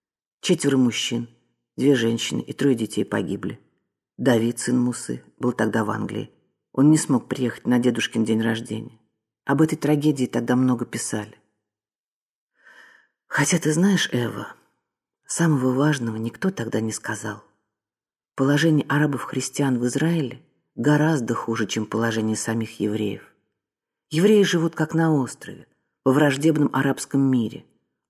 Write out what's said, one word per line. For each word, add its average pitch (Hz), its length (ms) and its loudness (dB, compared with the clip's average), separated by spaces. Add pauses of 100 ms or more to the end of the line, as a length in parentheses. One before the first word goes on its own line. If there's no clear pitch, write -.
(420)
Четверо 143 360 2
мужчин, 120 520 0 (480)
две 135 180 4
женщины 117 460 -2
и 117 120 -10
трое 139 220 2
детей 107 300 -4
погибли. 101 540 -6 (580)
Давид, 120 420 0
сын 123 200 0
Мусы, 123 440 -4 (160)
был 123 140 -2
тогда 110 300 0
в 104 80 -4
Англии. 110 380 -6 (440)
Он 147 180 6
не 156 60 6
смог 135 300 0
приехать - 380 -4
на 123 140 2
дедушкин 113 460 0
день 110 160 0
рождения. 113 580 -6 (460)
Об 143 160 2
этой 156 140 2
трагедии 143 500 2
тогда 120 300 0
много 127 300 2
писали. 110 500 -8 (1900)
Хотя 156 320 0
ты 156 120 0
знаешь, 180 400 2
Эва, 110 440 -6 (720)
самого 135 480 2
важного 127 440 0
никто 117 340 -4
тогда 113 300 -4
не 110 100 -4
сказал. 107 520 -10 (920)
Положение 143 540 4
арабов-христиан 139 880 -2
в 120 80 -2
Израиле 147 540 -2 (340)
гораздо 147 580 2
хуже, 113 340 -4
чем 110 180 -4
положение 110 500 -2
самих 113 440 -6
евреев. 104 420 -4 (880)
Евреи 202 340 6
живут 165 320 0
как 156 180 -2
на 160 200 4
острове, - 540 -4 (360)
во 131 100 4
враждебном 147 600 2
арабском 135 480 -2
мире, 127 440 0 (440)